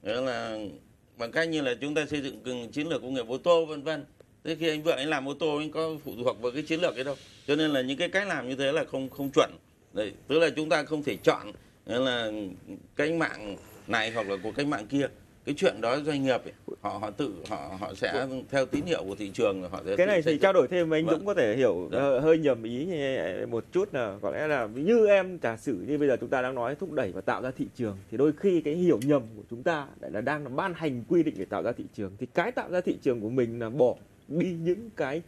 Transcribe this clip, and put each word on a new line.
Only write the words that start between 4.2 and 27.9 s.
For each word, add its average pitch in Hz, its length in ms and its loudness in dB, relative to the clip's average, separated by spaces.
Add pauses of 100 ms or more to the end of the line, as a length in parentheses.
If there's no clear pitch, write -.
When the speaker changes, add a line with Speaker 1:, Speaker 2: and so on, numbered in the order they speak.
Speaker 1:
Thế 160 100 -4
khi 160 140 0
anh 151 140 -2
Vượng 156 140 2
anh 135 120 -2
làm 139 200 -2
ô 139 60 -4
tô, 147 220 0
anh 151 140 -4
có 160 200 -2 (140)
phụ 127 80 -8 (120)
thuộc 110 180 0
vào 123 100 -2
cái 143 100 -4
chiến 160 180 -2
lược 170 140 0
ấy 123 100 -6
đâu. 139 100 -4 (320)
Cho 143 100 2
nên 156 140 2
là 139 100 2
những 131 180 -2
cái 175 100 0
cách 190 200 0
làm 139 200 -4
như 131 80 -4
thế 139 160 2
là 151 120 0
không, 135 260 -6
không - 240 -6
chuẩn. - 160 6 (420)
Đấy, 101 200 -4 (160)
tức 143 100 4
là 165 120 6
chúng 151 180 -2
ta 160 140 4
không 147 200 -4
thể 123 140 -2
chọn, 131 360 2 (340)
nghĩa 117 120 -2
là 123 320 0 (680)
cách 156 160 0
mạng 107 440 -4 (300)
này 110 240 0
hoặc 113 180 -2
là 98 140 -2
cuộc 104 140 -4
cách 143 100 0
mạng 120 200 -4
kia. 135 220 0 (360)
Cái 143 140 -2
chuyện - 220 2
đó 123 200 2
doanh 147 220 -2
nghiệp 131 220 2
ấy, - 80 -12 (280)
họ, 101 180 -4
họ 104 120 -6
tự, 117 240 -4 (140)
họ, 80 320 -8
họ - 140 -8
sẽ 110 320 -2 (240)
theo 135 160 2
tín 147 180 -2
hiệu 147 240 -2
của 101 60 -4
thị 98 200 -6
trường 98 260 2
rồi 90 100 -8
họ 95 160 -8
sẽ 95 100 0
Speaker 2:
Cái 175 100 6
Speaker 1:
tự 208 60 2
Speaker 2:
này 175 100 2
Speaker 1:
xây 160 100 2
Speaker 2:
thì 147 40 2
Speaker 1:
dựng. 147 60 0
Speaker 2:
trao 196 100 6
đổi 175 160 6
thêm 175 200 2
với 160 100 4
anh 160 80 2
Speaker 1:
Vâng. 160 120 4
Speaker 2:
Dũng 185 80 -4
có 202 80 0
thể 120 220 4
hiểu, 92 360 2
Speaker 1:
Dạ. 117 60 0
Speaker 2:
ờ, 135 220 4
hơi 160 180 6
nhầm 131 240 2
ý 120 220 -4
như, 131 680 -2
một 113 220 -2
chút 196 220 0
là 113 280 -2
có 104 80 0
lẽ 110 160 -2
là 135 280 0
như 208 320 6
em 185 360 6
giả 113 140 0
sử 107 300 -2
như 143 120 0
bây 143 100 4
giờ 123 120 6
chúng 120 100 -4
ta 135 120 2
đang 127 120 -2
nói 123 200 -2
thúc 170 180 -8
đẩy 127 200 0
và 90 80 -6
tạo 104 220 -2
ra 127 80 -4
thị 131 160 -4 (100)
trường, 104 220 -4 (120)